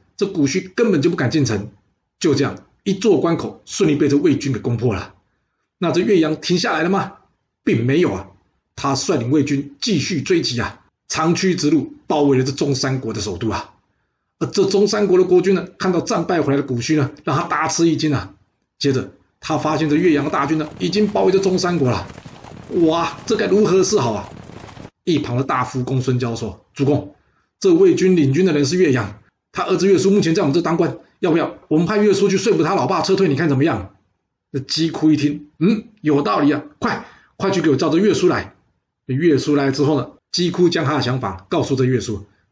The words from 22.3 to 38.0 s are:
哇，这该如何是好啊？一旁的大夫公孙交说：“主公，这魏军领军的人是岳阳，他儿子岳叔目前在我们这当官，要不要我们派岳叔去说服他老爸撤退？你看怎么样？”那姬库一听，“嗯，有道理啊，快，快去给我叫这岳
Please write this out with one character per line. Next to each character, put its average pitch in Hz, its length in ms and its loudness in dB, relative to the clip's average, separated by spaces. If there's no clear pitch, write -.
哇， 165 400 0
这 226 100 0
该 208 100 -2
如 202 180 4
何 185 180 4
是 208 160 0
好 117 140 -2
啊？ 101 160 -8
一 - 160 0
旁 - 180 -4
的 131 60 0
大 127 220 -2
夫 127 180 -6
公 127 180 -2
孙 123 160 0
交 117 200 -2
说 107 280 -10
：“主 143 100 -2
公， - 320 -2
这 185 160 4
魏 175 220 6
军 185 180 4
领 143 180 2
军 180 140 2
的 175 60 2
人 147 120 2
是 147 120 -2
岳 180 160 4
阳， 107 280 -4
他 185 140 -6
儿 190 120 -2
子 175 120 0
岳 185 100 6
叔 190 140 2
目 208 80 4
前 165 120 2
在 160 100 0
我 - 40 0
们 139 80 0
这 170 80 2
当 165 140 0
官， 160 220 0
要 170 140 0
不 170 60 4
要 - 180 -4
我 151 100 0
们 170 100 2
派 214 120 0
岳 208 160 4
叔 202 140 0
去 185 100 0
说 202 180 2
服 160 60 2
他 175 140 0
老 131 100 0
爸 175 160 0
撤 185 140 0
退？ 190 100 2
你 147 80 2
看 160 140 0
怎 139 80 2
么 131 80 2
样？” 110 320 -4
那 139 60 -6
姬 156 300 -4
库 156 200 2
一 151 60 4
听 143 320 -4
，“嗯， 208 260 0
有 147 180 2
道 208 200 -2
理 147 120 4
啊， - 100 -4
快， - 280 -6
快 196 140 -2
去 185 120 0
给 156 80 2
我 135 60 2
叫 165 120 0
这 147 80 0
岳 196 160 4